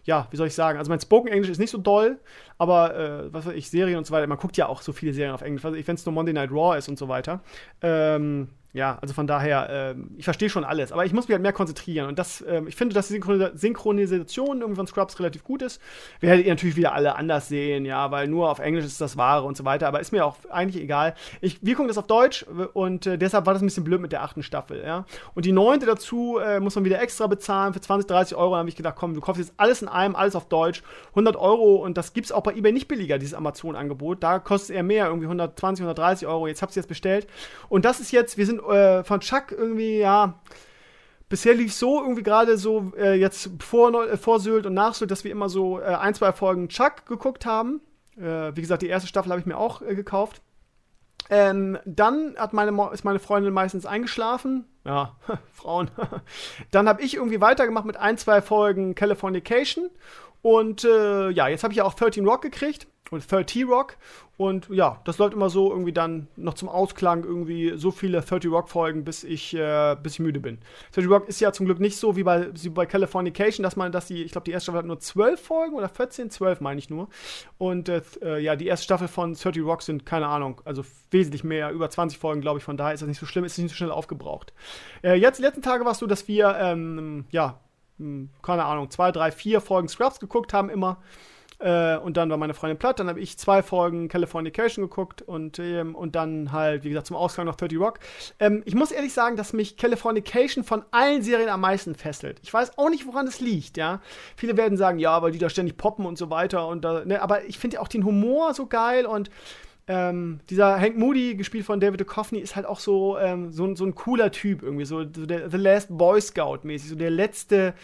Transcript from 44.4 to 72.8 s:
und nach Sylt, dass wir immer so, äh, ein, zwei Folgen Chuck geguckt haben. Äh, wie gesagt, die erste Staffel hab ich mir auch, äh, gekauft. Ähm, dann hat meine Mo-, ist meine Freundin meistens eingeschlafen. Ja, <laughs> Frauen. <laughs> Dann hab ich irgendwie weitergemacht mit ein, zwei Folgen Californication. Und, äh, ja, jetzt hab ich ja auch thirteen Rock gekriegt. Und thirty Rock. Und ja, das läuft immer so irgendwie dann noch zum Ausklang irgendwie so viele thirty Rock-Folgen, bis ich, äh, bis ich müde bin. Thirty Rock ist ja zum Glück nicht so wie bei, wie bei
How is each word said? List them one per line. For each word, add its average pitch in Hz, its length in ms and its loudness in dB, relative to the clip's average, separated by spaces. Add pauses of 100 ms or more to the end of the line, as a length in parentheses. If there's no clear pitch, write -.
und 190 80 -2
nach 214 180 4
Sylt, 214 180 -4
dass 190 140 -6
wir 202 60 -6
immer 202 180 -4
so, 185 320 -2
äh, - 40 -8
ein, 190 280 0
zwei 202 200 2
Folgen 185 360 0
Chuck - 380 -2
geguckt 262 400 -6
haben. 233 340 -2 (380)
Äh, 160 360 -6
wie 160 60 -8
gesagt, 165 220 -2
die 180 60 -4
erste 185 200 -2
Staffel 185 240 -2
hab 175 60 -2
ich 175 80 -6
mir 170 100 -4
auch, 226 240 -4
äh, 202 140 -6
gekauft. 202 480 -4 (880)
Ähm, 196 560 4
dann 240 500 2
hat 214 160 -4
meine 208 180 2
Mo-, 202 200 0
ist - 120 -10
meine 196 160 0
Freundin 202 360 0
meistens 190 320 -2
eingeschlafen. 240 800 -4 (180)
Ja, 139 320 -4 (180)
<laughs> - 200 -12
Frauen. 170 360 -4 (400)
<laughs> - 400 -16
Dann 202 160 6
hab 208 140 4
ich 269 140 -4
irgendwie 226 260 -2
weitergemacht 226 460 4
mit 214 100 -8
ein, 220 220 0
zwei 208 240 6
Folgen 196 520 2
Californication. 208 920 0 (540)
Und, 220 420 4
äh, 208 460 4
ja, 156 180 2
jetzt 160 160 -2
hab 220 60 0
ich 208 80 -4
ja 202 60 6
auch 196 100 0
thirteen 214 320 2
Rock 247 160 4
gekriegt. 294 440 -6 (240)
Und 151 180 -10
thirty 196 360 0
Rock. 254 320 2 (400)
Und 190 320 -2
ja, 180 360 2
das 170 140 -6
läuft 202 160 4
immer 196 160 0
so 190 200 4
irgendwie 180 220 -2
dann 165 440 -2
noch 170 180 -6
zum 185 140 -10
Ausklang 175 560 0
irgendwie 170 500 -4
so 165 160 0
viele 180 340 -2
thirty 175 220 -2
Rock-Folgen, 165 560 0
bis 156 220 -10
ich, - 280 -8
äh, 151 480 2
bis 151 120 -10
ich - 80 -8
müde 156 180 -2
bin. 120 200 -10 (340)
Thirty 180 160 0
Rock 202 200 6
ist 202 120 -4
ja 208 120 4
zum 196 140 -2
Glück 180 140 2
nicht 202 160 2
so 214 180 2
wie 190 80 -2
bei, 175 320 2
wie 165 140 -10
bei 170 180 0